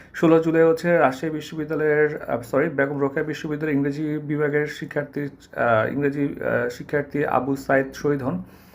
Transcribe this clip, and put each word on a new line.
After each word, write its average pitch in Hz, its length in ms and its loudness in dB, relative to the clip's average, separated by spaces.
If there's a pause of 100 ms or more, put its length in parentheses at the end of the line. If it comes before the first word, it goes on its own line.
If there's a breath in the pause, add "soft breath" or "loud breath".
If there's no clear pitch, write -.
(140)
ষোলো 165 300 6
জুলাই 165 200 4
হচ্ছে 165 340 4
রাজশাহী 151 360 2
বিশ্ববিদ্যালয়ের, 151 880 -2
আহ, 131 200 -4
সরি, 151 280 0
বেগম 143 280 -2
রোকেয়া 139 280 -2
বিশ্ববিদ্যালয়ের 151 520 -4
ইংরেজি 147 400 -2
বিভাগের 147 500 0
শিক্ষার্থী, 147 540 -6
আহ, 120 720 0
ইংরেজি, 143 300 0
আহ, 120 460 -2
শিক্ষার্থী 143 560 -4
আবু 135 300 0
সাইদ 135 380 0
শহীদ 143 300 -2
হন। 170 200 -4 (320 loud breath)